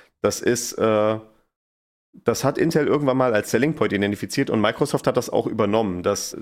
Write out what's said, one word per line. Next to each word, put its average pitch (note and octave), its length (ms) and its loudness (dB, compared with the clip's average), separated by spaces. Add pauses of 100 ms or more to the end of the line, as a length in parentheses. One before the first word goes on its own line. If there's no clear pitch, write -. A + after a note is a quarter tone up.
(220)
Das G#2 200 0
ist, A#2 320 0
äh, G#2+ 440 2 (920)
das - 320 -2
hat C#3 140 0
Intel D3+ 300 2
irgendwann C3+ 280 2
mal B2+ 180 2
als G#2 180 0
Selling C#3+ 240 0
Point G#2 180 0
identifiziert G2+ 560 -2
und A2+ 100 0
Microsoft A2+ 480 0
hat B2+ 80 0
das B2 140 -2
auch A#2 180 0
übernommen. G#2 560 0
Dass G2+ 380 -2